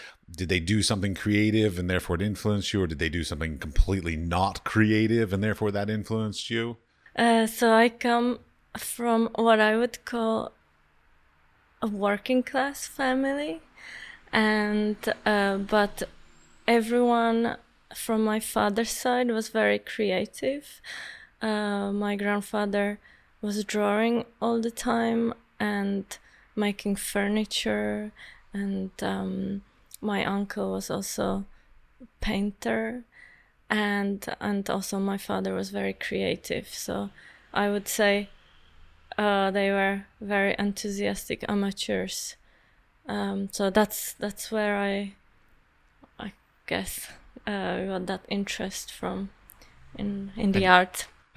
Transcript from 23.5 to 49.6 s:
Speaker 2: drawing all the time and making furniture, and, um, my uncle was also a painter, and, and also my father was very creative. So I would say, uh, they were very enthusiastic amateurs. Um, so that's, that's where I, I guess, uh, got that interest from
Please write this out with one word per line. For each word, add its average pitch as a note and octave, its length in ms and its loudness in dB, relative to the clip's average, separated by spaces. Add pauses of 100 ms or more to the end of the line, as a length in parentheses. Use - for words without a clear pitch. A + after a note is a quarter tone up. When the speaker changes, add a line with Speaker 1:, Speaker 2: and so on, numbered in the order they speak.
Speaker 2:
drawing G#3+ 640 2 (180)
all A#3 180 2
the A3+ 120 -2
time A#3 600 0 (280)
and G3+ 440 -2 (520)
making G3+ 400 -2
furniture, G#3 1120 -2 (420)
and, G3 380 -4 (100)
um, F#3+ 600 -4 (380)
my G3+ 240 -2
uncle G3 480 -2
was F#3+ 180 -4
also G3 540 -2 (580)
a A#3 40 -20 (140)
painter, A3 840 -2 (680)
and, G3+ 560 0 (140)
and G3+ 280 -2
also F#3+ 300 -2
my G3 180 0
father F#3+ 380 -4
was F#3+ 160 -6
very G3 220 -4
creative. - 840 -4
So G3+ 360 -6 (420)
I G3+ 180 2
would G3+ 160 -2
say, G3+ 420 2 (880)
uh, G3 360 4
they G3 180 2
were G3 360 0 (140)
very G3+ 380 2
enthusiastic G3+ 920 -4
amateurs. G3 840 -2 (720)
Um, G3 460 -4
so G3 180 0
that's, - 440 2
that's - 360 -8
where G#3 260 0
I, G3+ 380 -2 (1040)
I G3+ 140 -10 (340)
guess, - 400 -6 (400)
uh, F#3 380 -2
got F#3+ 220 -4
that F#3+ 240 -6
interest G3 600 -6
from F#3+ 380 -6 (640)